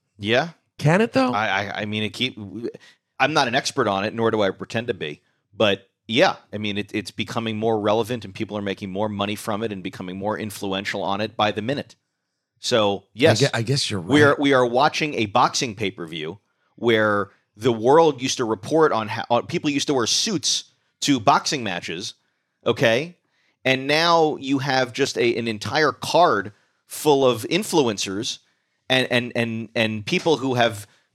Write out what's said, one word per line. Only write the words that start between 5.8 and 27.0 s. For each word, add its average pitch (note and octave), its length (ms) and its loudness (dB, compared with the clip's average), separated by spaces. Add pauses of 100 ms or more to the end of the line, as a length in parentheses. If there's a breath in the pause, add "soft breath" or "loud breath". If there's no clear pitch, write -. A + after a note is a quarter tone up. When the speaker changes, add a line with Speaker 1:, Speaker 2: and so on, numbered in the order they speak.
Speaker 1:
yeah, C3 300 2 (160)
I G#2 60 -10
mean, G#2 200 -4
it, G#2 160 -8
it's G#2 160 -4
becoming A2+ 480 -6
more A2+ 220 0
relevant, G#2+ 440 0
and G2 80 -14
people G2+ 240 -8
are G#2 60 -4
making G2 280 -6
more G2+ 180 -2
money G2+ 260 -2
from G#2+ 280 -6
it A2 100 -6
and F#2+ 100 -10
becoming F#2 340 -10
more G2 220 -4
influential G2+ 640 -6
on G2 180 -2
it A2 160 -6
by G#2+ 140 0
the G#2 100 -6
minute. A#2+ 360 -8 (640)
So, G#2 520 2
yes. C3 300 4
Speaker 2:
I C#3+ 40 4
gue-, - 80 0
I A#2 80 -2
guess C3+ 280 -2
you're G#2 100 -4
Speaker 1:
We B2 220 4
are, D3 80 8
Speaker 2:
right. C#3 80 0
Speaker 1:
we C#3+ 160 2
are B2+ 100 4
watching C#3+ 500 0
a A2 120 -2
boxing B2 480 0
pay-per-view E2+ 640 -8 (380)
where G#2+ 540 2 (260 soft breath)
the A#2 160 2
world C3+ 500 4
used C3 160 -4
to C3 60 -2
report A2+ 480 2
on G#2+ 160 -2
how, A2 200 -6
on, A#2+ 200 2
people E3 200 -4
used C#3 200 -2
to D3+ 60 0
wear A#2+ 120 2
suits - 640 -2 (280)
to C#3 200 2
boxing C#3+ 420 2
matches, F#2 520 -8 (500)
okay? C3 520 0 (480)
And C3 220 0
now D#3+ 500 2
you C3+ 240 -2
have C3 320 0
just C3 260 -2
a, A#2 180 2
an A#2 120 -4
entire B2 440 0
card A#2+ 600 2 (340)
full C#3 400 2